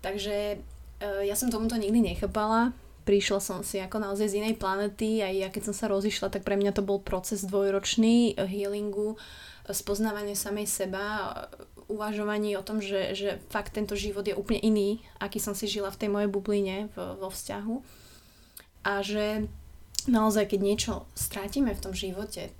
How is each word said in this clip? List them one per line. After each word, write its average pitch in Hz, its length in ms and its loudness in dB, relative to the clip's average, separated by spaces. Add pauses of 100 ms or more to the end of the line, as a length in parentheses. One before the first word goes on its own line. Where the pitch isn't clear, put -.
Takže, 202 560 -2 (400)
e, 202 240 0
ja 202 80 2
som 240 160 2
tomuto 226 240 0
nikdy 214 400 4
nechápala. 220 640 2 (240)
Prišla 202 400 4
som 190 240 -4
si 190 160 -4
ako 185 160 -6
naozaj 208 320 0
z 196 160 0
inej 220 160 2
planety. 208 640 0
Aj 190 80 -2
ja, 190 160 0
keď 202 240 -4
som - 20 -4
sa 214 140 -2
rozišla, 196 400 2
tak 190 160 -4
pre 202 80 2
mňa 202 240 4
to 202 80 2
bol 196 160 2
proces 190 400 -2
dvojročný, 196 960 4
e, - 80 0
healingu, 202 720 -2
e, - 560 -14
spoznávanie 208 640 -2
samej 208 320 -2
seba, 190 320 -2
e, - 880 -6
uvažovaní 208 640 0
o 196 80 -2
tom, 214 160 -4
že, 196 400 0
že 196 320 -2
fakt 208 240 -4
tento 208 240 -2
život 202 240 -4
je 202 160 -2
úplne 202 240 0
iný, 214 400 4 (160)
aký 202 240 -4
som 202 160 -4
si - 80 -4
žila 196 240 -2
v 196 160 -6
tej 208 80 2
mojej 208 160 2
bubline, 202 640 0
v, - 40 -12 (200)
vo 190 160 -6
vzťahu. 208 420 -6 (1120)
A 202 160 2
že 208 480 0 (600)
naozaj, 214 400 6
keď 196 120 2
niečo 208 320 2 (200)
stratíme 208 640 -2
v - 60 -10
tom 190 100 -6
živote 185 560 -6 (100)